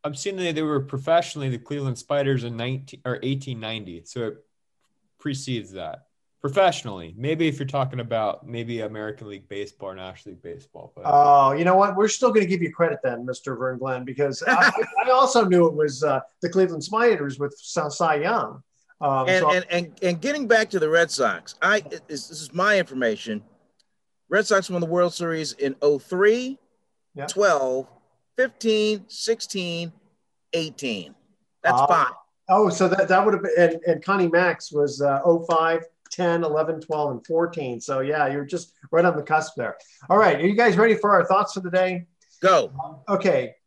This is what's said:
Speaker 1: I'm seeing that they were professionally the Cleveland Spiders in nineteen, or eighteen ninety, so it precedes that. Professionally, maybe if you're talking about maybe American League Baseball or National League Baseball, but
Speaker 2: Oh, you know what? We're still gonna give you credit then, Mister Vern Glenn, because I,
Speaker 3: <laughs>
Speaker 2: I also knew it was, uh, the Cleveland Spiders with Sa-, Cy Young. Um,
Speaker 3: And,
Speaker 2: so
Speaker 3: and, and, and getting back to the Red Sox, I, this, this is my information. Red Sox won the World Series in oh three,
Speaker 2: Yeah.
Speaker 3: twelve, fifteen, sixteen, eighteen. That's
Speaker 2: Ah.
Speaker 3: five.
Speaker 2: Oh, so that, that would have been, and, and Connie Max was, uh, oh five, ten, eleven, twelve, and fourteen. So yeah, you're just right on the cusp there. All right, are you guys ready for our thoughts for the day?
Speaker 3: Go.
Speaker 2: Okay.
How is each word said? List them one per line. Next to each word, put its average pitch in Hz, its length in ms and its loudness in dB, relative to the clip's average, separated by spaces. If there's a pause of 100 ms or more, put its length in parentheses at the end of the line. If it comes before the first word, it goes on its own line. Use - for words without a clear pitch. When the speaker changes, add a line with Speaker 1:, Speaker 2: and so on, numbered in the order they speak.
Speaker 1:
I'm 143 100 -6
seeing 196 220 -8
that 175 180 -2
they 156 80 -2
were 151 180 0
professionally 147 680 -2
the 120 100 -4
Cleveland 135 400 -6
Spiders 139 460 0
in 117 120 -8
nineteen, 131 480 -8
or 123 180 -4
eighteen 135 380 -6
ninety, 104 440 -10
so - 240 -12
it - 160 -12 (760)
precedes 127 540 -8
that. 82 340 -12 (340)
Professionally, 123 760 0
maybe 156 300 -2
if 135 140 -2
you're 135 80 -6
talking 135 320 -2
about 113 480 -4
maybe 117 320 -8
American 107 480 -10
League 98 200 -16
Baseball 101 420 -10
or 95 40 -14
National 92 400 -16
League 87 80 -20
Baseball, - 540 -18
but - 100 -18
Speaker 2:
Oh, 143 460 6
you 160 120 -2
know 185 120 4
what? 196 180 4
We're 208 140 2
still 247 240 0
gonna 208 140 4
give 175 160 -2
you 165 100 -4
credit 170 320 0
then, 120 200 -4
Mister 127 300 -8
Vern 127 240 -6
Glenn, 127 260 -6
because 135 400 -4
I, 247 280 4 (160)
Speaker 3:
<laughs> - 180 -2
Speaker 2:
I 254 40 0
also 254 340 4
knew 175 240 6
it 151 60 0
was, 147 280 -2
uh, 139 160 0 (220)
the 175 80 -4
Cleveland 175 340 0
Spiders 185 560 0
with 143 180 -6
Sa-, 156 340 -6
Cy 156 320 0
Young. 147 380 -4 (400)
Um, 135 280 0
Speaker 3:
And, 185 140 2
Speaker 2:
so 156 100 4
Speaker 3:
and, 180 180 0
and, 175 220 -2 (100)
and 175 180 0
getting 277 280 -4
back 220 220 4
to 190 100 -2
the 156 80 2
Red 165 240 4
Sox, 101 500 -2
I, 202 180 2
this, 156 460 -14
this 160 160 -16
is 131 100 -18
my 202 240 2
information. 117 680 -2 (840)
Red 196 160 2
Sox 196 240 0
won 175 120 -4
the 170 80 -4
World 175 260 0
Series 160 380 -6
in 135 280 -4
oh 143 200 2
three, 233 580 0 (560)
Speaker 2:
Yeah. 143 120 -10
Speaker 3:
twelve, 139 600 0 (500)
fifteen, 214 720 -2
sixteen, 175 840 -6 (600)
eighteen. 127 600 -6 (480)
That's 123 180 2
Speaker 2:
Ah. 139 60 4
Speaker 3:
five. 147 260 2 (360)
Speaker 2:
Oh, 196 200 4
so 175 200 2
that, 180 200 2
that 185 160 4
would 208 100 4
have 170 80 -4
been, 170 140 -2
and, 165 300 4
and 160 180 0
Connie 190 240 2
Max 170 440 0
was, 143 280 -2
uh, 139 240 2
oh 165 200 4
five, 165 400 2 (260)
ten, 170 340 0
eleven, 156 360 -2
twelve, 151 320 -2
and 117 140 -10
fourteen. 160 540 -2
So 135 200 -4
yeah, 147 260 0
you're 143 180 -4
just 170 280 -8 (180)
right 170 140 4
on 170 120 4
the 143 60 -4
cusp 156 340 0
there. 113 200 -6 (340)
All 196 80 6
right, 180 220 6
are 170 60 2
you 202 80 4
guys 226 220 4
ready 220 200 6
for 208 160 2
our 175 120 6
thoughts 196 300 2
for 196 60 -6
the 180 100 -8
day? 185 360 0 (340)
Speaker 3:
Go. 175 320 4 (360)
Speaker 2:
Okay. 170 460 2 (120)